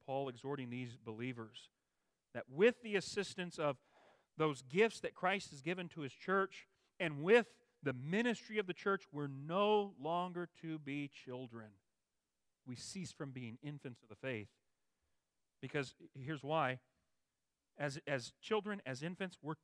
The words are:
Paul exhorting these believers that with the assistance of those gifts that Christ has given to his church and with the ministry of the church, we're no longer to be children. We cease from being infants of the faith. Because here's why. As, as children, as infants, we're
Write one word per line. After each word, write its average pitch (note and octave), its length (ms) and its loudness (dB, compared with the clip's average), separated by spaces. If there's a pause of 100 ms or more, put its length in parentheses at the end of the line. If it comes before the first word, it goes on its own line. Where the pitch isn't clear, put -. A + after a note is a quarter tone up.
Paul C#3 220 0
exhorting C3 420 -4
these B2 280 -6
believers A2+ 720 -8 (640)
that A#2+ 160 -4
with G3 340 6
the G#3 140 0
assistance F#3 600 -4
of D3 200 2 (600)
those D3+ 260 2
gifts F3+ 380 4
that - 120 -4
Christ F#3+ 380 0
has C#3 100 -14
given F3 280 -4
to E3 120 -10
his C3+ 120 -6
church - 540 0 (300)
and D#3 240 0
with G#3 240 10 (380)
the C#3 80 2
ministry G3+ 680 0
of G3+ 100 0
the F3 60 -2
church, G3 380 2
we're C#3+ 160 -2
no G3 720 4
longer F3 460 0 (140)
to D#3+ 180 -4
be C#3+ 300 -4 (160)
children. A#2+ 420 -8 (1000)
We B2+ 120 -8
cease - 340 -6
from C#3+ 200 -6
being B2 300 -6
infants C#3+ 400 -8
of A2+ 60 -20
the G#2+ 80 -14
faith. A#2 320 -2 (1120)
Because C3+ 320 -4 (240)
here's C#3 240 -6
why. C#3 380 2 (1000)
As, C#3+ 300 -4
as C3+ 240 -2 (100)
children, G#3 440 -2
as C3 180 -6
infants, F3+ 380 -6
we're D#3 220 -4